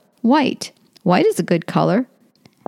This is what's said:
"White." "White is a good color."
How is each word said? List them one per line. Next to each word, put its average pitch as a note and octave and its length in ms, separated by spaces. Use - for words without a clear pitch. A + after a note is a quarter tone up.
"White." - 500
"White F#3 220
is A4 140
a F3+ 40
good E3+ 240
color." F3 400